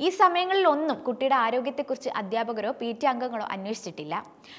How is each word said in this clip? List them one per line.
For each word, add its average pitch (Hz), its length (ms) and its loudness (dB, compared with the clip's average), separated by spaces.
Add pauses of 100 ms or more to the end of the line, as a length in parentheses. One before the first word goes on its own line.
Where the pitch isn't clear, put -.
ഈ - 20 4 (120)
സമയങ്ങളിലൊന്നും 349 760 4 (100)
കുട്ടിയുടെ 262 300 2 (100)
ആരോഗ്യത്തെക്കുറിച്ച് 254 640 -2 (100)
അധ്യാപകരോ 214 500 -2 (100)
പി 233 80 -4 (120)
ടി 302 120 2
അംഗങ്ങളോ 240 340 -4 (100)
അന്വേഷിച്ചിട്ടില്ല. 185 580 -8 (440)